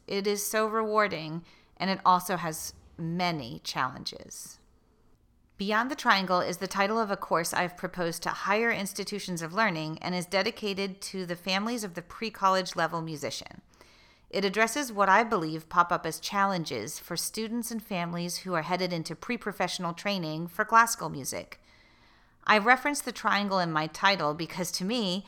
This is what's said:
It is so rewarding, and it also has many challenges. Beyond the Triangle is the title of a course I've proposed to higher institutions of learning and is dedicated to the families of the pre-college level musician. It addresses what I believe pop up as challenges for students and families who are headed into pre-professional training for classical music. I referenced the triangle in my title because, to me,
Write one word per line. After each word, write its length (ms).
It 220
is 180
so 220
rewarding, 800
and 120
it 160
also 300
has 380
many 640
challenges. 960
Beyond 320
the 60
Triangle 460
is 160
the 100
title 320
of 100
a 60
course 380
I've 240
proposed 460
to 80
higher 380
institutions 720
of 120
learning 480
and 120
is 120
dedicated 800
to 220
the 120
families 480
of 80
the 80
pre-college 720
level 260
musician. 600
It 140
addresses 480
what 160
I 160
believe 460
pop 200
up 160
as 140
challenges 800
for 160
students 560
and 100
families 580
who 160
are 80
headed 280
into 240
pre-professional 800
training 560
for 160
classical 420
music. 540
I 120
referenced 480
the 80
triangle 460
in 120
my 160
title 460
because, 400
to 100
me, 440